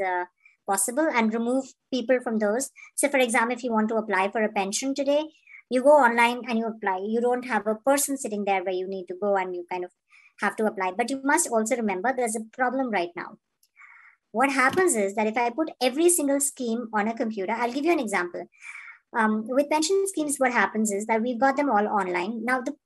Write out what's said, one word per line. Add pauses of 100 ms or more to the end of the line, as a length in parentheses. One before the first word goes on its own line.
uh, (440)
possible
and
remove (260)
people
from
those. (260)
So
for
example,
if
you
want
to
apply
for
a
pension
today, (420)
you
go
online
and
you
apply.
You
don't
have
a
person
sitting
there
where
you
need
to
go
and
you
kind
of (500)
have
to
apply.
But
you
must
also
remember
there's
a
problem
right
now. (920)
What
happens
is
that
if
I
put (100)
every
single
scheme
on
a
computer,
I'll
give
you
an
example. (680)
Um,
with
pension
schemes,
what
happens
is
that
we've
got
them
all
online.
Now,
the